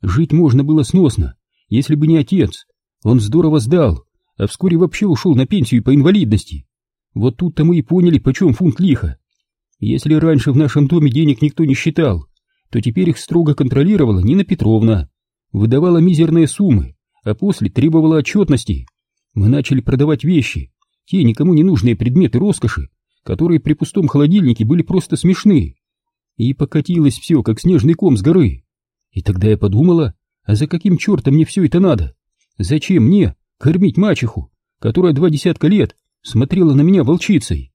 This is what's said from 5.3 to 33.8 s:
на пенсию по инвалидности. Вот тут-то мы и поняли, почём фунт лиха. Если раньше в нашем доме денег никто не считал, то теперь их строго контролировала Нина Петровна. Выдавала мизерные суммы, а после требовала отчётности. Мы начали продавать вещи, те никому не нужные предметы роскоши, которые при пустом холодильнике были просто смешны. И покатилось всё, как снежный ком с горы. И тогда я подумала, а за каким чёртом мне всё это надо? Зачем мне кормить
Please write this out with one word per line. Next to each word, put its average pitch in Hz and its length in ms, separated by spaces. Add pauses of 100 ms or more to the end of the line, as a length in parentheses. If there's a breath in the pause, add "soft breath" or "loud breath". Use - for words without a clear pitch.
на 127 120
пенсию 131 360
по 127 120
инвалидности. 139 720 (480)
Вот 113 220
тут-то 165 280
мы 170 140
и 151 40
поняли, 175 360
почём 143 360
фунт 165 260
лиха. 131 380 (600)
Если 135 360
раньше 151 380
в 123 40
нашем 147 320
доме 151 220
денег 143 300
никто 151 240
не 135 100
считал, 131 520 (440)
то 113 100
теперь 165 300
их - 80
строго 165 360
контролировала 139 680
Нина 147 240
Петровна. 110 680 (420)
Выдавала 135 460
мизерные 165 480
суммы, 123 500 (280)
а 107 100
после 185 360
требовала 160 480
отчётности. 139 680 (480)
Мы 101 140
начали 135 320
продавать 139 440
вещи, 143 480 (340)
те 185 160
никому 147 320
не 151 80
нужные 127 340
предметы 127 420
роскоши, 120 520 (320)
которые 160 380
при 151 140
пустом 156 340
холодильнике 143 560
были 160 180
просто 175 340
смешны. 170 600 (600)
И - 160
покатилось 151 680
всё, 147 240
как 110 180
снежный 165 340
ком 156 220
с 98 60
горы. 127 420 (480)
И - 100
тогда 95 260
я 107 80
подумала, 135 580 (300)
а 104 100
за 131 120
каким 175 320
чёртом 139 360
мне 156 100
всё 185 200
это 175 160
надо? 120 340 (440)
Зачем 143 460
мне 160 320 (220)
кормить 170 380